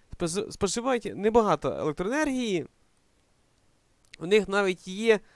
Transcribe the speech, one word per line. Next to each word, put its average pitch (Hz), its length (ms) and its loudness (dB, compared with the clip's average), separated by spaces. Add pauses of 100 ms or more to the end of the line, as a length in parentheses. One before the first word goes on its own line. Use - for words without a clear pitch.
(180)
спож-, 175 340 -4
споживають 233 640 -2
небагато 202 560 2
електроенергії. 202 960 -2 (1500)
У 156 60 -10
них 196 220 4
навіть 196 400 -2
є 208 320 2 (160)